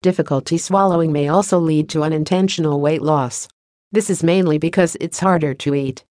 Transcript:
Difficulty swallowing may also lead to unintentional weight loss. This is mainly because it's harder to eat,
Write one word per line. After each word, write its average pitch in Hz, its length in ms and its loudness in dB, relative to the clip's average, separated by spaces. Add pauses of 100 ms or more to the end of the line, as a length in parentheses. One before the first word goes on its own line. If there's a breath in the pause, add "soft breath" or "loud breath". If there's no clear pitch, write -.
Difficulty 165 560 0
swallowing 180 540 0
may 143 160 0
also 185 320 2
lead 156 300 0
to 156 140 -2
unintentional 156 760 0
weight 147 220 0
loss. 143 480 -2 (420)
This 208 180 0
is 170 140 -2
mainly 170 340 2
because 165 440 0
it's - 180 -8
harder 170 360 2
to 143 200 -2
eat, 135 400 -4